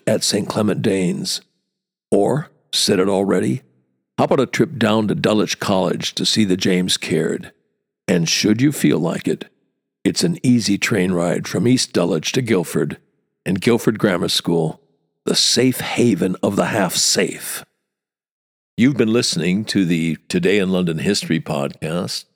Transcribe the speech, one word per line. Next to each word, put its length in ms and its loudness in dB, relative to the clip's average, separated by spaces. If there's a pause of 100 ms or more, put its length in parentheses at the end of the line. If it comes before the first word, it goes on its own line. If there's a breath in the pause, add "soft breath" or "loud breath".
at 160 0
Saint 280 -2
Clement 320 0
Danes? 580 -2 (680)
Or, 400 2 (240)
said 240 0
it 100 2
already, 540 0 (540)
how 100 2
about 120 2
a 80 2
trip 320 -2
down 300 2
to 80 0
Dulwich 420 0
College 560 -2
to 100 -4
see 200 2
the 120 0
James 400 0
Caird? 560 -4 (540)
And 220 2
should 340 2
you 80 4
feel 300 0
like 260 -4
it, 240 -4 (540)
it's 180 0
an 220 0
easy 340 2
train 320 0
ride 380 0
from 180 0
East 260 2
Dulwich 380 0
to 100 0
Guilford, 580 -2 (460)
and 160 -4
Guilford 380 2
Grammar 300 2
School, 520 -2 (440)
the 100 0
safe 460 2
haven 640 0
of 100 0
the 120 0
half 280 -2
safe. 680 -4 (1120)
You've 200 4
been 160 2
listening 520 0
to 200 2
the 300 0 (140)
Today 320 2
in 100 0
London 280 0
History 420 -2
podcast 960 -6